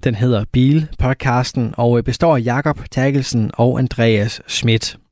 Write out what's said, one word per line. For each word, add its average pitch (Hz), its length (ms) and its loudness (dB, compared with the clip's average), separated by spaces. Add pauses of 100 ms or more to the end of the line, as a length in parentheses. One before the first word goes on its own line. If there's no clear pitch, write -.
Den 123 120 0
hedder 110 360 2
Bilpodcasten, 127 1300 0
og, 120 200 2
øh, 117 60 0
består 156 320 2
af 127 100 2
Jakob 139 340 -2 (120)
Terkelsen 131 640 0
og 127 260 2
Andreas 113 680 0
Schmidt. - 500 -2 (140)